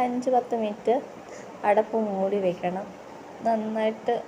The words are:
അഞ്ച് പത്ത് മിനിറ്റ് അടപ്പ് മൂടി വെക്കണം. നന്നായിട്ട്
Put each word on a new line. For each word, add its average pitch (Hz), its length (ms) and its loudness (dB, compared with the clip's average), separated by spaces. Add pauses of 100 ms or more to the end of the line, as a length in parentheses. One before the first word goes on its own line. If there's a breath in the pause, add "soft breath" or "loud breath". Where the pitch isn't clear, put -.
അഞ്ച് 247 280 0
പത്ത് 247 260 4
മിനിറ്റ് 220 460 2 (640 loud breath)
അടപ്പ് 214 340 4
മൂടി 202 400 2
വെക്കണം. 180 480 0 (580)
നന്നായിട്ട് 220 840 0